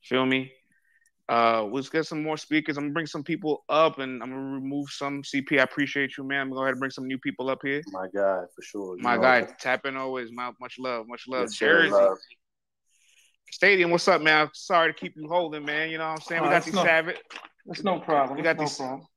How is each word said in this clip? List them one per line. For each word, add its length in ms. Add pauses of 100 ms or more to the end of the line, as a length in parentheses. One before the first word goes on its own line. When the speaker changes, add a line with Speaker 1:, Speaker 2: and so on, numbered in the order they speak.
Speaker 1:
Feel 220
me? 260 (760)
Uh, 340
let's 240
get 180
some 160
more 140
speakers. 400
I'm 100
gonna 80
bring 120
some 180
people 460
up, 300
and 220
I'm 100
gonna 100 (140)
remove 340
some. 340
C 180
P, 180
I 40
appreciate 540
you, 80
man. 160
I'm 80
gonna 100
go 40
ahead 100
and 60
bring 120
some 160
new 120
people 300
up 140
here. 240
Speaker 2:
My 260
guy, 280 (120)
for 80
sure. 360
You 60
Speaker 1:
My 120
Speaker 2:
know 60
Speaker 1:
guy, 200
Speaker 2:
that. 160
Speaker 1:
tapping 380
always. 380
My, 260
much 180
love, 300
much 220
love. 140
Speaker 2:
Yes, 140
sir, 100
Speaker 1:
Jersey. 260
Speaker 2:
love. 240 (1300)
Speaker 1:
Stadium, 400
what's 180
up, 120
man? 320
Sorry 400
to 60
keep 160
you 140
holding, 340
man. 260
You 100
know 80
what 80
I'm 60
saying? 200
We 60
Speaker 3:
Oh, 40
Speaker 1:
got 60
Speaker 3:
it's 80
Speaker 1:
these 100
Speaker 3:
no, 80
Speaker 1:
savage. 320 (520)
Speaker 3:
it's 160
no 160
problem. 380
Speaker 1:
We 60
got 160
Speaker 3:
It's 0
no 60
Speaker 1:
these, 120
Speaker 3:
problem. 400